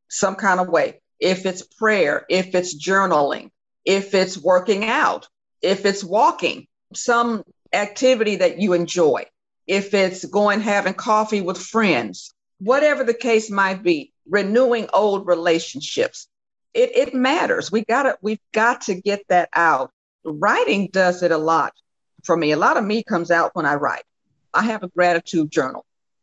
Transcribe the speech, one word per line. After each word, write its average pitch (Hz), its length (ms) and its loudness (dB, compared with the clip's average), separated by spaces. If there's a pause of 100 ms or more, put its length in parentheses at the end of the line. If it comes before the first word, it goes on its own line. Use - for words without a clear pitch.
some 196 260 -2
kind 190 260 0
of 180 80 -2
way. 160 340 0 (180)
If 185 240 0
it's 185 180 -4
prayer, 202 680 0
if 185 240 -2
it's 180 200 -2
journaling, 165 760 0 (340)
if 196 300 0
it's 185 240 0
working 185 480 2
out, 254 420 -2 (320)
if 190 240 0
it's 196 180 0
walking, 202 640 0 (280)
some 240 500 0 (280)
activity 220 640 0
that 175 240 0
you 202 120 2
enjoy, 170 520 2 (420)
if 196 260 -2
it's 190 320 0
going 202 360 2
having 202 340 0
coffee 214 480 0
with 180 160 -4
friends, 160 760 -2 (280)
whatever 269 440 2
the 226 100 0
case 220 360 0
might 196 320 -2
be, 160 300 0 (140)
renewing 220 680 0
old 196 320 2
relationships. 165 1000 -2 (440)
It, - 240 0
it 277 180 0
matters. 277 560 -2
We 208 140 -2
gotta, 254 380 0
we've 214 180 -6 (120)
got 233 300 0
to 202 120 -4
get 202 340 -4
that 175 240 2
out. 165 380 2 (340)
Writing 202 680 0
does 180 320 0
it 170 80 2
a 160 80 2
lot 156 360 0 (500)
for 170 140 2
me. 151 140 2
A 151 40 2
lot 240 220 2
of 226 60 -2
me 214 180 -2
comes 170 280 -2
out 165 240 2
when 156 120 -2
I 143 80 2
write. 139 300 -4 (500)
I 180 80 2
have 220 200 -2
a 180 60 -10
gratitude 170 640 0
journal. - 340 -4 (380)